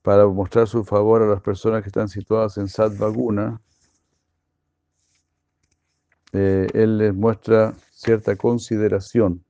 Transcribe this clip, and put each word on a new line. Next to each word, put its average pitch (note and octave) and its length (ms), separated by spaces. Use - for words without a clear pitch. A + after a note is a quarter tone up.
Para G2+ 260
mostrar G2+ 400
su A2+ 180
favor G#2+ 360
a G#2+ 60
las G2+ 140
personas G#2+ 420
que G2 60
están G#2 180
situadas G#2+ 500
en G2 120
Sattva G#2+ 400
guna, A2 520
eh, G2 420
Él A2 240
les G#2+ 160
muestra A2 640
cierta G#2+ 460
consideración. G#2+ 1120